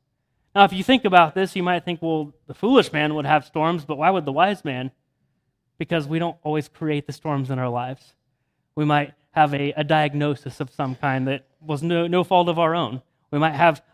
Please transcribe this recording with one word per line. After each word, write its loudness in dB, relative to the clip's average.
Now, 8
if 0
you -6
think 2
about 6
this, -2
you -2
might -2
think, -6
"Well, -4
the -16
foolish 4
man 0
would -4
have 2
storms, -2
but -8
why 2
would 0
the -4
wise 0
man?" -6
Because -4
we -4
don't -4
always -4
create -6
the -12
storms -6
in -4
our -2
lives. -8
We -2
might 0
have 4
a, -2
a -4
diagnosis -2
of -6
some -6
kind -2
that -6
was -6
no, 0
no 2
fault 2
of -2
our 2
own. -4
We -4
might 0
have 2